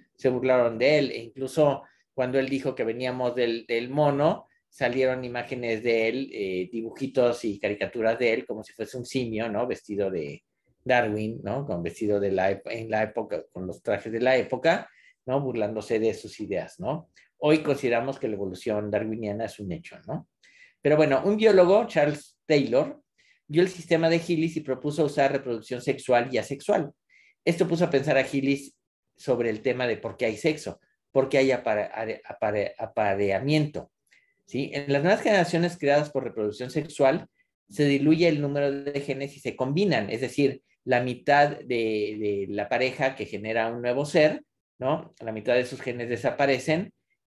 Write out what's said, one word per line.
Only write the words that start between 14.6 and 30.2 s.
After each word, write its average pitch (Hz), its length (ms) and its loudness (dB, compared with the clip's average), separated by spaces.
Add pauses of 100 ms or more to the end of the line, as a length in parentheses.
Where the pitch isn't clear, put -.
¿no? 131 140 0
Burlándose 110 580 -2
de 110 160 0
sus - 260 -14
ideas, 92 400 -6
¿no? 135 300 -6 (280)
Hoy 151 200 4
consideramos 131 600 0
que 123 100 -4
la 107 60 -4
evolución 101 560 -4
darwiniana 110 540 -4
es 107 140 -8
un 98 140 -8
hecho, - 340 -12
¿no? 151 220 -8 (520)
Pero 147 160 4
bueno, 139 280 4
un 202 120 2
biólogo, 208 500 6
Charles 147 600 -2
Taylor, 143 560 2 (440)
vio 151 160 2
el 190 60 4
sistema 165 400 0
de 170 120 2
Gillis 165 360 0
y 156 40 -6
propuso 147 440 -2
usar 139 280 2
reproducción 123 500 -6
sexual 123 500 2
y 120 60 0
asexual. 139 540 -2 (520)
Esto 170 240 2
puso 170 160 2
a 165 60 0
pensar 135 260 2
a 131 80 4
Gillis 139 500 -2 (420)
sobre 120 340 0
el 107 100 -4
tema 123 260 -2
de 113 120 -2
por - 180 -10
qué 123 100 -2